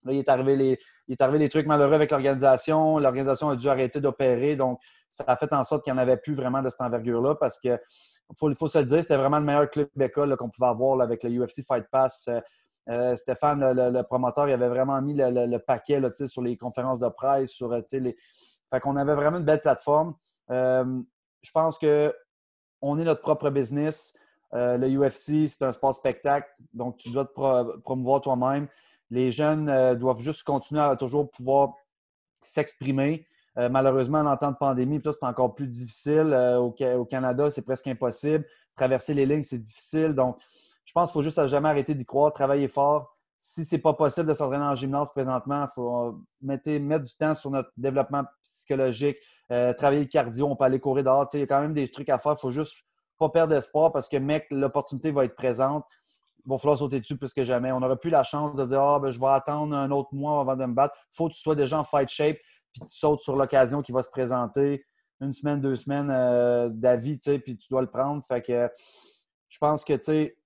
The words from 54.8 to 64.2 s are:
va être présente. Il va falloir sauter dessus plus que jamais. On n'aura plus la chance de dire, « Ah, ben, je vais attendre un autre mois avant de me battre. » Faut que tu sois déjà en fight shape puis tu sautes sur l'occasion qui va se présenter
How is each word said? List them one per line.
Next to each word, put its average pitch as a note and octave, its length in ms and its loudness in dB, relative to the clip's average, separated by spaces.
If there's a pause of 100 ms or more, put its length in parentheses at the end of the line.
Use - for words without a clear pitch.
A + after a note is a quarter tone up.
va C#3 120 2
être A#2+ 120 -4
présente. C3 480 0 (600)
Il C3 60 -10
va C3+ 80 -2
falloir C#3+ 200 2
sauter C#3 220 -2
dessus C3+ 160 -8
plus C3+ 160 -10
que C#3 100 -2
jamais. B2 300 0
On B2+ 80 -2
n'aura B2+ 160 0
plus E3 140 -6
la D3 120 4
chance D3 320 -4
de C3+ 100 -2
dire, « C3 180 0
Ah, C#3+ 180 4
ben, C3+ 100 -2
je A#2+ 80 -8
vais C3 80 0
attendre D3 480 0
un C#3 160 -2
autre C#3 220 -2
mois C#3+ 280 -2
avant C3 140 0
de C3 100 -4
me B2 100 -4
battre. » C#3 200 2 (160)
Faut E3 180 -4
que D#3 60 -8
tu - 60 -14
sois D#3 160 0
déjà D3 240 0
en - 20 -4
fight C#3 260 0
shape D3+ 280 -2 (360)
puis - 100 -18
tu - 140 -20
sautes D3+ 240 0
sur C3+ 140 -6
l'occasion C3+ 480 2
qui - 80 -12
va B2 120 0
se - 80 -10
présenter B2+ 760 -2 (360)